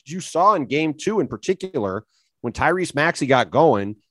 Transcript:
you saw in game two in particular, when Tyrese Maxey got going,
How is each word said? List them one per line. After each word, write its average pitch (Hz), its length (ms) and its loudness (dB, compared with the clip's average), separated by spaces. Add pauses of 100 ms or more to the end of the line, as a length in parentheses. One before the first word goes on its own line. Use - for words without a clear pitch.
you 165 140 -12
saw 185 360 2
in 151 120 -2
game 151 280 -2
two 202 260 -2
in 131 80 -2
particular, 113 760 -4 (360)
when 117 120 -8
Tyrese 160 440 0
Maxey 156 300 0
got 123 260 4
going, 107 420 2 (160)